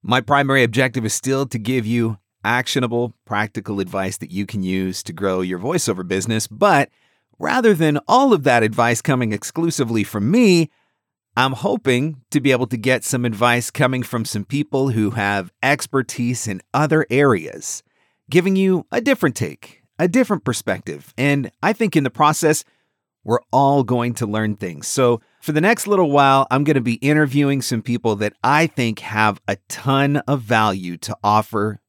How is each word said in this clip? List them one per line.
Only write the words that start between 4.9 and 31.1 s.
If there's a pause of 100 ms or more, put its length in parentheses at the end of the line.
to
grow
your
voiceover
business.
But (480)
rather
than (100)
all
of
that
advice
coming
exclusively
from
me, (680)
I'm
hoping
to
be
able
to
get
some
advice
coming
from
some
people
who
have (120)
expertise
in (100)
other
areas, (480)
giving
you
a
different
take, (160)
a
different
perspective.
And (140)
I
think
in
the
process, (600)
we're (120)
all
going
to
learn
things.
So (220)
for
the
next
little
while,
I'm
gonna
be
interviewing
some
people
that (100)
I
think
have
a (100)
ton (100)
of
value
to